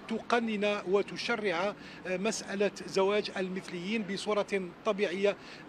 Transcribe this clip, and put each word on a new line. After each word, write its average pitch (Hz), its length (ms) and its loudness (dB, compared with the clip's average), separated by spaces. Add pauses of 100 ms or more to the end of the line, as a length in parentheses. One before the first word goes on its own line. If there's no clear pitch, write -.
تقنن 214 800 2
وتشرع 190 760 2 (440)
مسألة 196 640 0 (160)
زواج 196 500 2
المثليين 185 680 -2
بصورة 196 580 0 (240)
طبيعية 196 500 2 (320)